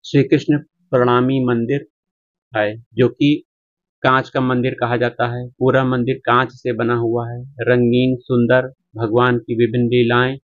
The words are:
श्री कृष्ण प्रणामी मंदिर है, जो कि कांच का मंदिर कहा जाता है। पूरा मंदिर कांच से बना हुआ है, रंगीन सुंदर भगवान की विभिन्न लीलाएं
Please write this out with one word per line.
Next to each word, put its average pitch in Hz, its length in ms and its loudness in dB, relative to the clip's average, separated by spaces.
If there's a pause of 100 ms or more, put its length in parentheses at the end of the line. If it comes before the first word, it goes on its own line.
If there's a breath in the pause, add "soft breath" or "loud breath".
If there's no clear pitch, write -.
श्री 139 180 2
कृष्ण 147 360 0
प्रणामी 127 840 0
मंदिर 123 400 -2 (720)
है, 107 360 -4
जो 123 140 2
कि 143 360 0 (580)
कांच 131 280 0
का 135 120 -4
मंदिर 127 320 -2
कहा 120 240 -2
जाता 120 400 -2
है। 123 120 -12
पूरा 131 340 0
मंदिर 127 320 -2 (100)
कांच 123 260 0
से 123 220 -6
बना 117 220 -2
हुआ 117 360 -4
है, 120 120 -12
रंगीन 123 760 0
सुंदर 127 540 0 (220)
भगवान 120 420 0
की 117 180 -6
विभिन्न 120 300 0
लीलाएं 123 520 2 (100)